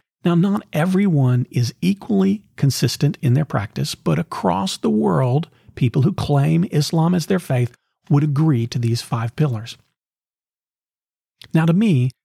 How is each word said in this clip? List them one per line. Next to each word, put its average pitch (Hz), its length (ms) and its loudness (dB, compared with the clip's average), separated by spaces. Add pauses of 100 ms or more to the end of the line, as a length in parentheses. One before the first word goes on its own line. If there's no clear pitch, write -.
(240)
Now, 175 100 2
not 196 400 0
everyone 151 760 2
is 120 300 -2
equally 196 600 0 (120)
consistent 143 680 0
in 123 140 2
their 147 100 2
practice, 120 480 -6
but 160 240 -2
across 185 580 -4
the - 140 -2
world, 170 600 0 (260)
people 139 260 0
who 170 120 2
claim 151 580 0
Islam 165 420 0
as 175 140 -2
their 190 100 0
faith 123 380 -2 (340)
would 143 140 4
agree 147 440 2
to 123 120 -6
these 117 240 -2
five 117 320 -6
pillars. 117 420 -4 (1800)
Now, 160 120 2
to 165 80 2
me, 165 360 2 (160)